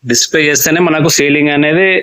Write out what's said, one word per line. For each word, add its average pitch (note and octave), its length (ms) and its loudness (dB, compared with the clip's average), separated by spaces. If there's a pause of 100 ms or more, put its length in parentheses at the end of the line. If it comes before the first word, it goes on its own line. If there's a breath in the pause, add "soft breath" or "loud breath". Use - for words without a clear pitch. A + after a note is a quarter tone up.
డిస్‌ప్లే B2 380 -2
చేస్తేనే D3+ 380 0
మనకు D#3+ 280 0
సేలింగ్ D3 440 0
అనేది D3+ 360 2 (140)